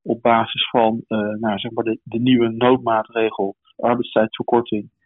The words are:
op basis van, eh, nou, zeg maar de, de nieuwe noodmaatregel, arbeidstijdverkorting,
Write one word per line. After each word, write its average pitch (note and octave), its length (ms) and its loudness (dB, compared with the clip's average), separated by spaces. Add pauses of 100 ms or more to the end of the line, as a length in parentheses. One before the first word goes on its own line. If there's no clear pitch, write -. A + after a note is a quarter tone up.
op A#2 200 -6
basis A#2 480 0
van, A2+ 380 2
eh, A2+ 100 -4
nou, G#2+ 420 -4
zeg A#2+ 120 -10
maar A#2 120 -4
de, A2 200 -4
de A2+ 160 -8
nieuwe A#2+ 300 4
noodmaatregel, A2+ 1080 0 (200)
arbeidstijdverkorting, A#2 1120 0 (160)